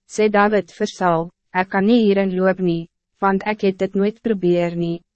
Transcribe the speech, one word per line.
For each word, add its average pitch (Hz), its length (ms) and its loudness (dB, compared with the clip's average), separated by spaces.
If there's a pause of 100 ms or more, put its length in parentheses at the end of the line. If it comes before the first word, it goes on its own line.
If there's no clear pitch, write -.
sê 214 220 0
David 208 420 2
vir 208 160 -6
Saul, 170 440 -2 (200)
"Ek 185 180 -2
kan 196 160 0
nie 233 180 4
hierin 196 320 0
loop 185 240 0
nie, 170 300 -2 (300)
want 196 240 0
ek 214 180 -6
het 190 160 0
dit 190 180 -4
nooit 202 260 -2
probeer 175 540 0
nie." 170 260 -4 (140)